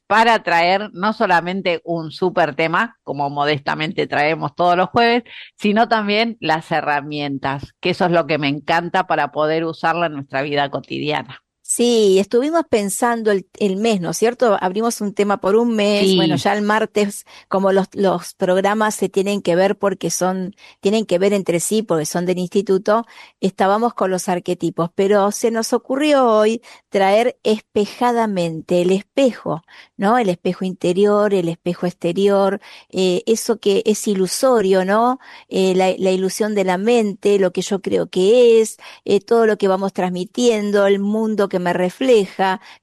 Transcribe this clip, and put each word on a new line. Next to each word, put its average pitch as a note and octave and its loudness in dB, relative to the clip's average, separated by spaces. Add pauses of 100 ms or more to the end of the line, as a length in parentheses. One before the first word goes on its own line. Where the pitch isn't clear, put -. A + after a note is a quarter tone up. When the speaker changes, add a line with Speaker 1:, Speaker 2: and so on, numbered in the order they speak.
Speaker 1:
para A3+ 2
traer F3 0
no G#3 -4
solamente F3+ 0
un E3 -2
súper E3 0
tema, F3 -2
como C#3 -6
modestamente D3 -2
traemos D3+ -2
todos F3 2
los F#3 0
jueves, A#3 2 (320)
sino G#3+ 2
también G#3+ 0
las D#3+ -4
herramientas, C#3+ -4
que E3+ -2
eso F#3 -2
es E3+ 0
lo E3 0
que D#3 -2
me C#3+ -2
encanta E3+ -2
para D3+ -2
poder D#3 0
usarla E3 -2
en D#3 -6
nuestra C#3 -6
vida C#3+ -2
cotidiana. C#3 -8 (300)
Speaker 2:
Sí, A3 2
estuvimos C#4 0
pensando A3 -2
el, G3 -2 (120)
el F#3+ 0
mes, G#3+ 0
¿no E3 -4
es D#3+ -6
cierto? A#3 0
Abrimos G#3+ -4
un G3+ -4
tema G#3 0
por G3 0
un A#3 2
mes. G#3 2
Speaker 1:
Sí. F#3+ 4
Speaker 2:
Bueno, F#3 2
ya G3+ 0
el G#3 -2
martes, G#3 0 (220)
como F#3+ 2
los, F#3+ 2
los F3+ -2
programas G3 0
se F#3+ -4
tienen G3 -2
que F3 0
ver G3 2
porque F#3+ -2
son, F#3 -4 (240)
tienen G#3+ 0
que F3 0
ver G3 2
entre F3 -2
sí, G#3+ -2
porque D#3+ -2
son F3 -4
del F3+ -2
instituto, G3+ 0 (360)
estábamos A#3+ 0
con F#3+ -2
los F#3 -4
arquetipos, F3 -4
pero G3 2
se A3+ -2
nos A3+ -4
ocurrió C4+ 0
hoy A3 2 (260)
traer G#3 2
espejadamente G#3 -2
el F3 0
espejo, F#3+ -2 (380)
¿no? G#3 2
El A3+ 0
espejo F3+ -4
interior, G3+ 0
el F3 0
espejo F3 -6
exterior, G3 0 (260)
eh, F#3 0
eso A3 -2
que G3 0
es G#3+ -2
ilusorio, F#3+ 2
¿no? A#3 0 (300)
Eh, F#3 0
la, F#3 2
la F#3+ 0
ilusión F#3+ -2
de G3 0
la F#3 0
mente, G#3 0
lo F#3 2
que - -4
yo F#3+ -4
creo F3+ -2
que A3+ 4
es, - -4 (260)
eh, G3+ 0
todo A#3 2
lo G#3+ 2
que G3+ 0
vamos F#3+ 0
transmitiendo, G3+ 0
el G3+ 2
mundo G#3 -2
que F#3+ -2
me F3 -2
refleja, F#3+ 0 (220)